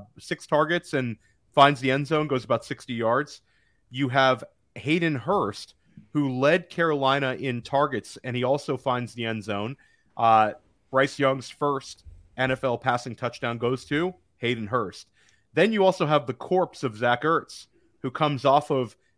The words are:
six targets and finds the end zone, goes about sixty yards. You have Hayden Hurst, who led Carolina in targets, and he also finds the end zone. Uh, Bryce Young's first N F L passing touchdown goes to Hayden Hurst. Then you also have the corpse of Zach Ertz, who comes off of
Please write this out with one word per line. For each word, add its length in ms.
six 280
targets 460
and 240
finds 280
the 100
end 160
zone, 220
goes 160
about 200
sixty 280
yards. 480
You 200
have 340
Hayden 400
Hurst, 580
who 260
led 320
Carolina 640
in 280
targets, 600
and 140
he 80
also 320
finds 380
the 100
end 180
zone. 340
Uh, 360
Bryce 280
Young's 320
first 540
N 140
F 120
L 160
passing 380
touchdown 420
goes 280
to 280
Hayden 300
Hurst. 420
Then 180
you 120
also 220
have 200
the 80
corpse 480
of 140
Zach 260
Ertz, 440
who 60
comes 340
off 260
of 240